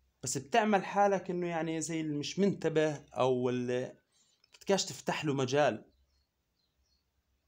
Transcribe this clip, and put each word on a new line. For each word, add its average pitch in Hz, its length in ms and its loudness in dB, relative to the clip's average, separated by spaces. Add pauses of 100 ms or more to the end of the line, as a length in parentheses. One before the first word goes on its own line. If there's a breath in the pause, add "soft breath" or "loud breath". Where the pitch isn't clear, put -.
(220)
بس 135 160 -4
بتعمل 214 460 2
حالك 196 460 2
إنه 175 160 -2
يعني 165 340 -2
زي 160 200 -4
اللي 156 160 -4
مش 143 220 -6
منتبه 156 580 2
أو 127 520 0
اللي 123 500 -2 (560)
بدكاش - 300 0
تفتح - 400 -6
له 143 100 0
مجال، 131 500 2 (1600)